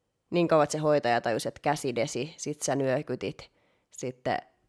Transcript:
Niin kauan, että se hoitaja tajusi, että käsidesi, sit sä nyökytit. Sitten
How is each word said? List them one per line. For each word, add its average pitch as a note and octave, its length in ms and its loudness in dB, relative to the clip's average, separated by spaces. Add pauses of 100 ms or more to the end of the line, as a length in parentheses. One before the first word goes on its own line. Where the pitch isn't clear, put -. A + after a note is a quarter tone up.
(300)
Niin F3 180 2
kauan, D#3 160 6
että D3 80 0
se D#3 60 -2
hoitaja C#3+ 440 2
tajusi, A#2+ 260 -2
että - 140 -8
käsidesi, C3 760 -2
sit D3+ 240 -8
sä C3+ 140 0
nyökytit. C3 760 -2 (400)
Sitten B2+ 460 -6 (320)